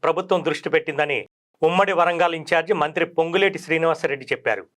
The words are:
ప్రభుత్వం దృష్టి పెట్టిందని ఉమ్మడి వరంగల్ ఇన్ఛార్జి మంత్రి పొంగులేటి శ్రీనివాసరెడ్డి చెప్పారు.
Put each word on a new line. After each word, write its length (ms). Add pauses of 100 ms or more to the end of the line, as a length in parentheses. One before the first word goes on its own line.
ప్రభుత్వం 420
దృష్టి 280
పెట్టిందని 440 (440)
ఉమ్మడి 360
వరంగల్ 400
ఇన్ఛార్జి 440
మంత్రి 220 (120)
పొంగులేటి 480
శ్రీనివాసరెడ్డి 680
చెప్పారు. 320 (140)